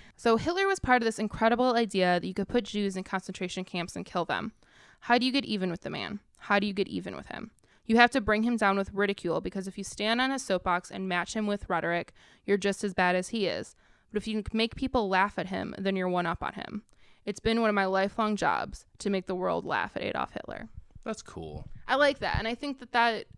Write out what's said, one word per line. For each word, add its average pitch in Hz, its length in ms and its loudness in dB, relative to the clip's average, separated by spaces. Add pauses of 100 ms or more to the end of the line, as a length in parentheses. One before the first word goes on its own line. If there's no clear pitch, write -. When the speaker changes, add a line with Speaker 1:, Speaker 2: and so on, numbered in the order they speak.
(160)
Speaker 1:
So, 226 200 4
"Hitler 349 300 2
was 392 140 0
part 254 220 4
of - 40 -2
this 226 140 -2
incredible 233 560 2
idea 185 420 4
that 175 80 -4
you 185 80 -4
could 196 140 -2
put 226 160 2
Jews 202 320 -2
in 190 80 -6
concentration 185 600 -6
camps 175 300 -6
and 180 100 -8
kill 175 200 -2
them. 135 280 -4 (500)
How 240 160 4
do 240 60 2
you 262 60 2
get 254 140 0
even 185 260 -2
with 170 120 -6
the - 80 -8
man? 147 280 -6 (180)
How - 220 2
do 202 80 2
you 202 60 -2
get 190 160 -2
even 175 260 -6
with - 140 -14
him? - 240 -12 (340)
You 226 120 4
have 240 120 10
to 277 100 2
bring 214 220 2
him 233 140 0
down 202 200 4
with 196 160 -2
ridicule, 196 480 0
because 185 280 -6
if 190 100 -12
you 196 60 -8
stand 220 360 0
on 262 120 2
a 269 80 -2
soapbox 180 500 0
and 190 180 -6
match 175 260 -2
him 214 120 0
with 202 240 -2
rhetoric, 170 420 0 (320)
you're 202 140 4
just 196 240 0
as 202 100 -2
bad 180 220 4
as 185 140 0
he 220 180 0
is. 95 300 -4 (360)
But 208 60 -2
if 202 100 -6
you 214 140 -2
can - 160 -4
make 226 180 2
people 254 320 0
laugh 190 300 2
at 175 80 -4
him, 190 320 -4
then 196 180 0
you're 185 120 0
one 180 180 2
up 170 160 -4
on - 100 -4
him. - 300 -10 (420)
It's 208 160 -6
been 226 220 2
one 220 80 4
of 208 40 2
my 196 120 2
lifelong 202 500 2
jobs 135 480 -2 (140)
to - 100 -4
make 190 180 0
the 190 80 -4
world 180 300 0
laugh - 320 -2
at - 60 -4
Adolf - 300 -4
Hitler." - 360 -10 (340)
Speaker 2:
That's 226 200 -8
cool. 151 440 -12 (220)
Speaker 1:
I 247 60 2
like 285 240 4
that. - 200 -2
And 208 80 -2
I 233 80 -2
think 285 260 -8
that 240 120 -20
that 233 320 2 (140)